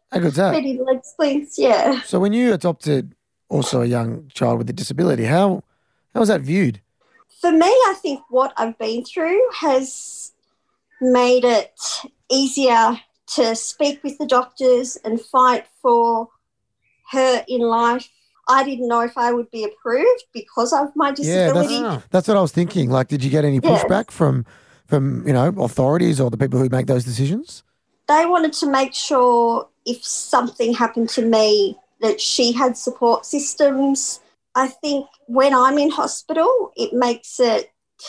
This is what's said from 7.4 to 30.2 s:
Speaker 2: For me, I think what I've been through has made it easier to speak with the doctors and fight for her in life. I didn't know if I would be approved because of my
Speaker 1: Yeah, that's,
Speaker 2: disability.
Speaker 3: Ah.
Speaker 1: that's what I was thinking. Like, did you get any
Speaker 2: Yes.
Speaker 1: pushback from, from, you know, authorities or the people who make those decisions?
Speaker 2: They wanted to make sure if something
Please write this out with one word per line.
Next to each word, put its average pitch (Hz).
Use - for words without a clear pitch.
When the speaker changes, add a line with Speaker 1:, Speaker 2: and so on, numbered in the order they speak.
Speaker 2:
For 339
me, 320
I 466
think 285
what 254
I've 226
been 226
through 359
has -
made 247
it 233
easier 254
to 226
speak 285
with 285
the 302
doctors 254
and 226
fight 254
for 233
her 262
in 240
life. 233
I 262
didn't 254
know 233
if 240
I 240
would 233
be 226
approved 269
because 233
of 285
my 285
Speaker 1:
Yeah, 180
that's, 175
Speaker 2:
disability. -
Speaker 3:
Ah. 170
Speaker 1:
that's 185
what 208
I 190
was 160
thinking. 170
Like, 131
did 139
you 135
get 151
any 135
Speaker 2:
Yes. 285
Speaker 1:
pushback 196
from, 135
from, 135
you 143
know, 127
authorities 139
or 127
the 117
people 127
who 131
make 127
those 127
decisions? 135
Speaker 2:
They 311
wanted 330
to -
make 269
sure 233
if 240
something 240